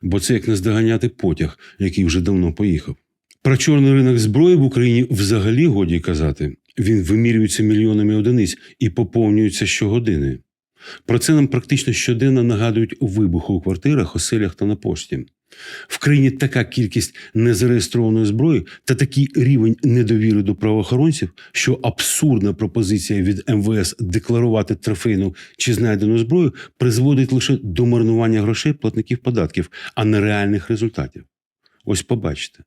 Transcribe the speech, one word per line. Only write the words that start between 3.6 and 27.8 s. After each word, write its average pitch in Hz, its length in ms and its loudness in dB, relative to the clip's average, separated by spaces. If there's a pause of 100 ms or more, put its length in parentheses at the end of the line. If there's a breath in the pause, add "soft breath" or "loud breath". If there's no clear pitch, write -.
ринок 127 260 4
зброї 135 360 4
в 147 80 4
Україні 123 460 2
взагалі 107 560 2
годі 95 340 2
казати. 76 560 -4 (240)
Він 104 240 2
вимірюється 110 600 2
мільйонами 107 520 2
одиниць 107 420 2 (220 loud breath)
і 117 100 0
поповнюється 107 760 0
щогодини. 98 760 -2 (680 loud breath)
Про 117 140 0
це 160 140 0
нам 143 140 4
практично 131 460 -2
щоденно 127 500 0
нагадують 113 580 0
вибухи 98 520 0
у 87 80 -2
квартирах, 95 540 -2
оселях 101 400 -2
та 98 100 -6
на 104 100 0
пошті. 101 500 -8 (640 loud breath)
В - 100 -12
країні 139 340 4
така 135 320 -2
кількість 113 520 -4 (180 loud breath)
незареєстрованої 113 920 2
зброї 113 400 0 (200 loud breath)
та 131 100 0
такий 139 400 0
рівень 123 480 2
недовіри 110 600 2
до 101 120 -2
правоохоронців, 110 760 0 (220 loud breath)
що - 220 -2
абсурдна 110 800 -2
пропозиція 101 680 -2
від 95 280 -2
М 107 120 2
В 107 100 0
С 101 280 -2
декларувати 110 760 -2
трофейну 98 600 -2 (220 loud breath)
чи 123 160 -2
знайдену 107 440 0
зброю 131 360 0 (240 loud breath)
призводить 127 540 2
лише 131 320 0
до 98 220 -2